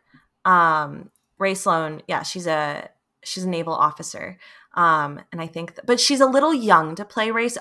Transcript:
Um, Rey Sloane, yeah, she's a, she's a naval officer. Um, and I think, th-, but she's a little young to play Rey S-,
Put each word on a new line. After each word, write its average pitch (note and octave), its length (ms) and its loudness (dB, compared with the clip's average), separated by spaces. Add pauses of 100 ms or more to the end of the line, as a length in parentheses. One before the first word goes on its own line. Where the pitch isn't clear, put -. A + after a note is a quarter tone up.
(440)
Um, D#3 680 2 (280)
Rey G3 160 0
Sloane, D#3+ 540 -2
yeah, D#3 140 -4
she's F3 240 -8
a, D3+ 420 -4 (340)
she's F#3 220 -10
a F#3 40 -2
naval E3 260 -4
officer. - 640 -4 (360)
Um, D3+ 460 0 (120)
and E3+ 80 -10
I E3 60 -8
think, E3 280 -12
th-, - 120 -16
but A#3+ 140 2
she's C4+ 200 2
a C4+ 60 8
little C#4 280 6
young E3+ 420 4
to G#3 80 -10
play A3 260 -4
Rey A3+ 160 0
S-, A#3+ 140 -6